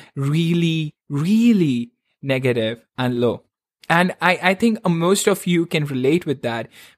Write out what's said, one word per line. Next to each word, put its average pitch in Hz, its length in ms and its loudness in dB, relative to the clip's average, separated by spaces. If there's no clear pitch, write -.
really, 160 800 0
really 165 840 2
negative 123 600 -2
and 127 220 -2
low. 120 240 0
And 170 320 2
I, 175 200 0
I 185 120 2
think 220 340 0
most 175 400 0
of 196 180 0
you 175 200 0
can 156 200 -4
relate 143 400 0
with 143 160 -4
that 117 260 -6